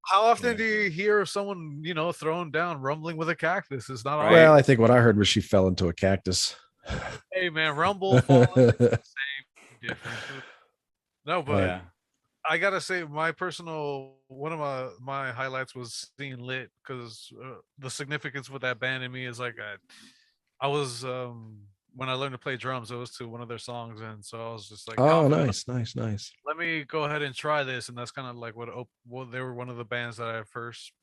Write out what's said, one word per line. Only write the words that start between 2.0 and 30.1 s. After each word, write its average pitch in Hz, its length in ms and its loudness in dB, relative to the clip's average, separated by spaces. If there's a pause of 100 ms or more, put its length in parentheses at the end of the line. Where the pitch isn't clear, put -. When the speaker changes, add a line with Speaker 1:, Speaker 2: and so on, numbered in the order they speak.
Speaker 1:
thrown 165 400 -4
down, 160 300 -2
rumbling 156 360 -4
with 160 120 -2
a 170 80 0
cactus? 165 540 -4
It's 120 140 -10
not 143 140 -2
Speaker 2:
Right. 151 80 2
Speaker 1:
all 165 60 8
Speaker 3:
Well, 160 220 12
I 143 80 10
think 131 180 6
what 113 100 10
I 123 100 10
heard 117 160 8
was 101 120 6
she - 120 4
fell 95 280 4
into 90 200 2
a 82 40 0
cactus. 95 640 0 (760)
Speaker 1:
Hey, 185 180 0
man, 156 260 0
rumble, 185 460 4
fall, 127 340 6
it's 123 200 6
Speaker 3:
<laughs> - 20 -18
Speaker 1:
the 120 120 6
same - 1000 -10
difference. 113 340 -10 (1000)
No, 165 180 -2
but 101 200 0
Speaker 2:
Yeah. 90 180 -2 (680)
Speaker 1:
I 160 100 2
gotta 190 220 0
say, 180 240 -4
my 156 280 -2
personal, 147 840 -8 (120)
one 139 240 -8
of 165 60 -8
my, 135 300 -6 (120)
my 135 320 -6
highlights 131 420 -6
was 120 440 -12
seeing 135 200 -12
Lit, 127 320 -8 (140)
'cause, 120 460 -14 (100)
uh, 127 160 -16 (220)
the 131 120 -12
significance 139 600 -8
with 135 120 -10
that 123 180 -4
band 131 240 -4
in 123 80 -10
me 127 140 -10
is, 120 120 -10
like, 120 220 -8
I, 104 160 -12 (840)
I 135 80 -2
was, 131 360 -4
um, 120 540 -10 (360)
when 131 140 -8
I 131 60 -4
learned 135 180 -4
to 123 60 -12
play 135 180 -6
drums, 120 360 -8
it 123 40 -8
was 120 200 -10
to 120 120 -12
one 117 140 -12
of 117 60 -14
their 117 100 -10
songs, 117 420 -12
and 110 240 -14
so 113 260 -12
I - 20 -12
was 107 160 -14
just 107 200 -18
like, - 120 -4
Speaker 3:
Oh, 160 280 6
Speaker 1:
"Confident. 156 200 4
Speaker 3:
nice, - 200 -6
nice, 123 280 -6
nice. 110 360 -6 (140)
Speaker 1:
Let 151 100 -6
me 165 280 -4
go 151 200 -4
ahead 147 180 -4
and 139 120 -6
try 151 300 0
this," 127 240 -6
and 120 100 -14
that's 120 140 -10
kinda, 131 200 -12
like, 117 240 -12
what 117 140 -12
op-, 117 180 -12 (180)
well, 123 200 -12
they 123 140 -10
were 127 140 -8
one 123 140 -10
of 123 80 -12
the 120 80 -10
bands 120 340 -6